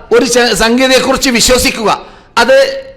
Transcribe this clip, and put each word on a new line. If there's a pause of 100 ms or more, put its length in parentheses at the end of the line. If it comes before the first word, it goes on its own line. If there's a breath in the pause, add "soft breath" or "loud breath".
(160)
ഒരു
ച-,
സംഗതിയെക്കുറിച്ച്
വിശ്വസിക്കുക, (360 loud breath)
അത് (120)